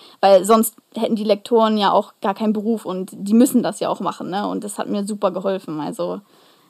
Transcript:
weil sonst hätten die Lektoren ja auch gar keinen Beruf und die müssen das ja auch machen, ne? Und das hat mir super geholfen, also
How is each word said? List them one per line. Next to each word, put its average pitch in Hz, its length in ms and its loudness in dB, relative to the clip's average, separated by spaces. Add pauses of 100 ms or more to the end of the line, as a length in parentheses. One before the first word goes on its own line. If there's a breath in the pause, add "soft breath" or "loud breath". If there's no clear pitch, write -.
(200 soft breath)
weil 190 240 6
sonst 220 320 4 (180)
hätten 220 220 -2
die 208 80 -4
Lektoren 220 520 2
ja 196 160 2
auch 196 300 0
gar 202 120 -2
keinen 214 200 -2
Beruf 214 320 -4
und 185 260 -8
die 196 220 -4
müssen 247 300 4
das - 160 -4
ja - 100 -2
auch - 100 -4
machen, 165 300 -8
ne? 202 180 -4
Und 185 160 -6
das 208 140 -12
hat - 100 -6
mir 202 160 -4
super 202 280 -4
geholfen, 185 480 -6
also 175 400 -8 (500 soft breath)